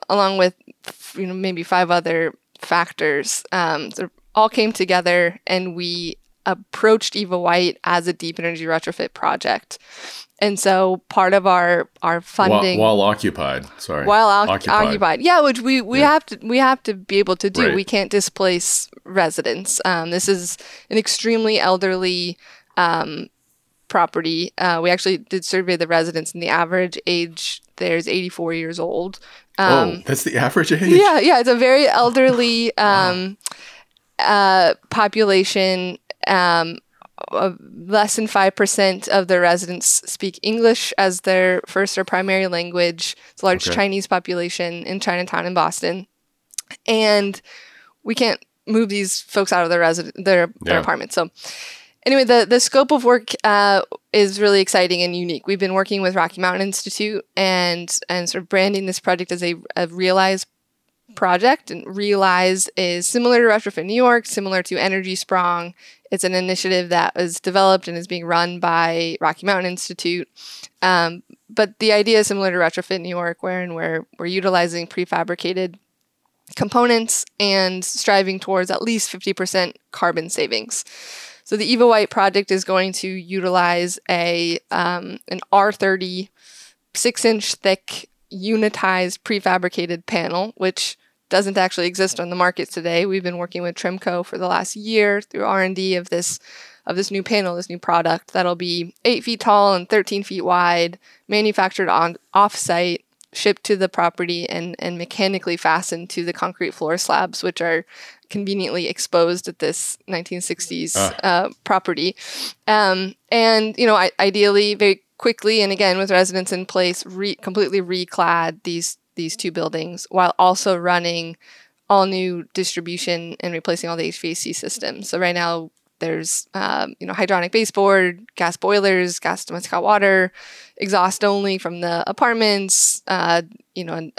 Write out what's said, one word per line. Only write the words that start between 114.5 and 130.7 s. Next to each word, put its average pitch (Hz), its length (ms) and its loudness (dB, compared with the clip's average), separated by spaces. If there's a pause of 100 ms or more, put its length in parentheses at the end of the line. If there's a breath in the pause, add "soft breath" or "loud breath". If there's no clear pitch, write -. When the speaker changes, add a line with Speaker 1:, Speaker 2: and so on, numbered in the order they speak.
Speaker 1:
very 196 260 2 (160)
quickly, 220 440 0
and 196 120 0
again, 190 240 2
with 196 120 -2
residents 185 440 2
in 185 120 -6
place, 180 400 -2
re-, 190 300 -6
completely 190 460 -2
reclad 170 800 -2
these, 170 340 -6 (180)
these 165 200 -8
two 175 160 -6
buildings 160 580 -8
while 180 280 2
also 185 400 4
running 170 600 -2 (520 soft breath)
all 196 160 6
new 185 480 -4
distribution 170 880 -6
and 175 140 -6
replacing 170 360 -4
all 170 80 -6
the 165 80 -4
H 170 140 -8
V 165 120 -6
A 175 40 -6
C - 180 -8
systems. - 560 -10
So 175 100 -4
right 175 160 -2
now, 170 360 -4 (280)
there's, 160 540 -6
um, - 460 -4
you 180 80 -12
know, 190 60 -8
hydronic 185 380 -2
baseboard, 196 840 2
gas 175 200 -2
boilers, 190 640 0
gas 175 280 -6
domestic 175 260 -10
hot 180 100 -2
water, 196 500 2 (440 loud breath)